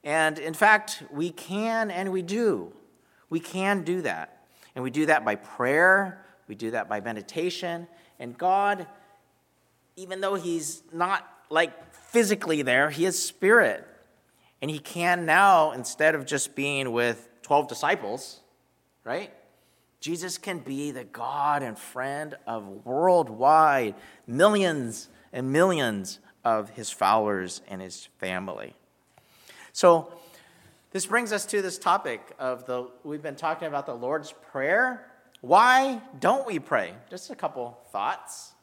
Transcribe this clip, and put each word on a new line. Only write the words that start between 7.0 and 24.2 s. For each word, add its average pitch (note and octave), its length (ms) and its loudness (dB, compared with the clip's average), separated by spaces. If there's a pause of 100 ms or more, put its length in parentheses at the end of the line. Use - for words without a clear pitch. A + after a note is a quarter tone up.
meditation. E3+ 880 -6 (300)
And A#2+ 180 -12
God, F#3+ 500 0 (1080)
even F#3 240 -10
though G3 140 0
he's E3 480 -6 (100)
not, F3 340 -2 (220)
like, - 460 0
physically G3 680 2
there, C3+ 300 2
he D#3+ 160 0
is F3 160 -2
spirit. F#3+ 640 4 (760)
And C#3 80 -6
he D3+ 120 -6
can F3 440 0
now, E3 460 6
instead D3+ 460 0
of C3+ 100 -6
just - 300 -4
being C#3 340 -2
with A#2+ 380 0 (140)
twelve C#3+ 260 0
disciples, C#3 720 -4 (640)
right? D#3 280 -8 (680)
Jesus E3+ 360 -8
can F#3 220 -8
be C#3 320 -8
the B2 140 -12
God C#3 580 -4
and A2+ 160 -8
friend C#3+ 680 -8
of G2+ 400 -10
worldwide C#3 1120 2 (320)